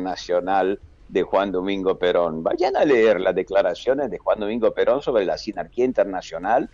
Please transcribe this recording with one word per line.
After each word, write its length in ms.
internacional 720
de 160
Juan 280
Domingo 460
Perón? 460
Vayan 320
a 80
leer 380
las 140
declaraciones 760
de 60
Juan 220
Domingo 320
Perón 300
sobre 220
la 140
sinarquía 480
internacional, 880